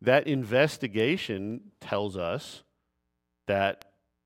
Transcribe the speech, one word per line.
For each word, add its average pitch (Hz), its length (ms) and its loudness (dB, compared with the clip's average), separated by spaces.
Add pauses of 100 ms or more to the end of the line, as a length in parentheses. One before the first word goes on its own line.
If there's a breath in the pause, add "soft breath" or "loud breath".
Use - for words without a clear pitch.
that 127 240 4
investigation 123 1300 0 (200)
tells 101 360 -4
us 92 460 -6 (840)
that 98 380 0 (420)